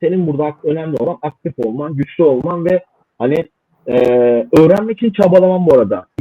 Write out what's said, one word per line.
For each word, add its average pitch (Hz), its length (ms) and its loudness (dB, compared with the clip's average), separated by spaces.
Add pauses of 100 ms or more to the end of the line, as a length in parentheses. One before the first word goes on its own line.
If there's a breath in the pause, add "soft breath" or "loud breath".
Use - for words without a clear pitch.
Senin 175 260 -2
burada 147 180 -2
ak-, 147 200 -8
önemli 156 320 -4
olan 120 260 -4
aktif 151 360 -8
olman, 135 380 -6
güçlü 143 280 -2
olman 165 400 0
ve 180 200 0 (340)
hani, 131 180 -2 (500)
e, 120 100 -4 (600)
öğrenmek 202 440 2
için 226 100 0
çabalaman 185 540 2
bu 156 80 4
arada. 101 320 0 (140)